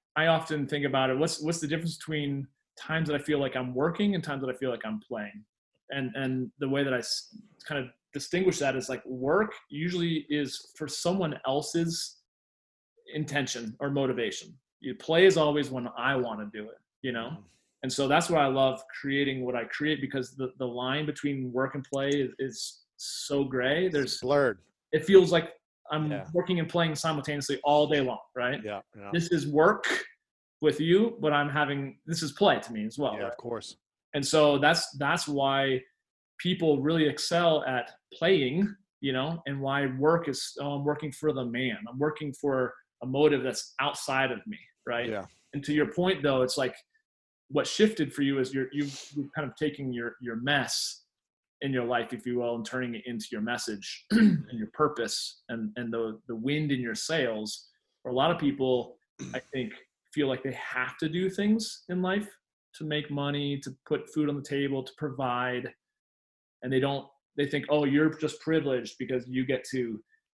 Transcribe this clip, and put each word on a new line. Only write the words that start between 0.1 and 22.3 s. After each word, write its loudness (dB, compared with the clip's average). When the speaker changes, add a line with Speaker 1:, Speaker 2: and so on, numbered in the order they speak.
Speaker 1:
I 4
often 2
think -2
about 2
it, 2
what's, 0
what's -2
the -4
difference -4
between -4
times -2
that 0
I -2
feel 0
like 0
I'm -4
working 2
and -2
times -4
that -4
I -2
feel -2
like -4
I'm -6
playing? -8
And, -4
and -2
the -2
way 2
that 0
I 2
s-, -8
kind -4
of -14
distinguish 0
that 2
is, -4
like, -6
work 0
usually -2
is -4
for -6
someone -2
else's -2
intention -4
or -2
motivation. -2
You -8
play 6
is 8
always 2
when -4
I 0
wanna -2
do -8
it, -16
you -4
know? -4
Speaker 2:
Mm-hmm. -12
Speaker 1:
And -2
so 0
that's 4
why 4
I 6
love 2
creating -2
what -2
I -2
create, -2
because -6
the, -4
the -4
line -2
between -4
work -2
and -8
play -2
is, 2